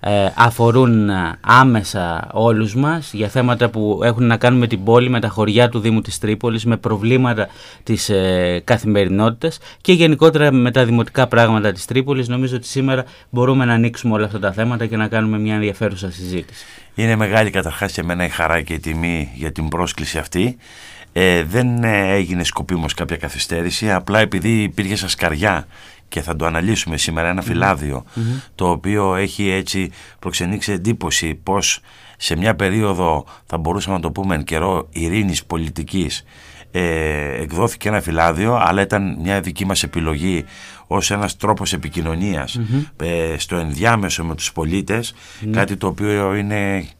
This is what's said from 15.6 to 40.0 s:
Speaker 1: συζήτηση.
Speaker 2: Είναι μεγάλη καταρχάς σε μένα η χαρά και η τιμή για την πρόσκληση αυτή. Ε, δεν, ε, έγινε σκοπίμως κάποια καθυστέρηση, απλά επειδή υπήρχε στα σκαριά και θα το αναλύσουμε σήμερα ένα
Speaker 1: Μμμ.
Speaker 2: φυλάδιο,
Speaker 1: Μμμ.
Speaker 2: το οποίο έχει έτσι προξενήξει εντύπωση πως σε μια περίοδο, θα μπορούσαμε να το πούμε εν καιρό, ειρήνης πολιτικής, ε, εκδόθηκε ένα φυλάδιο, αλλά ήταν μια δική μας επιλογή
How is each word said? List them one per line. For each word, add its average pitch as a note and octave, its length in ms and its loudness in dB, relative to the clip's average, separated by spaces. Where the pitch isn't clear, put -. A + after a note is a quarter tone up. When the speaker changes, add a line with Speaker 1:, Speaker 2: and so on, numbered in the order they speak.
Speaker 1:
συζήτηση. F2+ 540 -8
Speaker 2:
Είναι A2+ 220 2
μεγάλη G#2+ 340 4
καταρχάς F#2 420 -4
σε - 100 -6
μένα F2 220 -2
η E2+ 40 -2
χαρά E2 340 0
και D#2+ 120 -6
η D#2+ 40 -4
τιμή D#2+ 560 -4
για D2+ 180 -8
την D#2+ 160 -4
πρόσκληση E2 500 -4
αυτή. F#2+ 380 -2
Ε, F2+ 300 4
δεν, A#2+ 420 0
ε, G2+ 300 0
έγινε F2+ 300 0
σκοπίμως D#2+ 500 -4
κάποια E2+ 220 -6
καθυστέρηση, E2+ 760 -4
απλά F#2+ 260 2
επειδή G#2+ 440 2
υπήρχε G2+ 340 -4
στα F#2 120 -6
σκαριά E2+ 580 -2
και - 120 -6
θα E2 160 -6
το D#2 100 -2
αναλύσουμε E2 500 -2
σήμερα E2 320 -2
ένα F#2 140 -2
Speaker 1:
Μμμ. - 40 -8
Speaker 2:
φυλάδιο, D2+ 580 -2
Speaker 1:
Μμμ. A#2 100 -4
Speaker 2:
το F2+ 160 0
οποίο F#2+ 440 0
έχει G2 360 -2
έτσι F#2+ 400 -4
προξενήξει F2+ 540 -4
εντύπωση F2 640 -2
πως F#2+ 460 -2
σε - 200 -4
μια G2+ 180 2
περίοδο, F#2 720 0
θα E2+ 120 -6
μπορούσαμε F#2 380 -2
να F2 60 -4
το E2 80 -4
πούμε F#2+ 240 -4
εν D2 100 -4
καιρό, E2 480 -2
ειρήνης E2+ 520 -2
πολιτικής, E2 800 -6
ε, D#2 720 -2
εκδόθηκε E2+ 460 -4
ένα G#2 120 0
φυλάδιο, E2 560 2
αλλά F#2 260 2
ήταν G2 380 -2
μια G2 200 0
δική F#2 260 -6
μας F#2+ 160 -2
επιλογή D#2+ 600 -2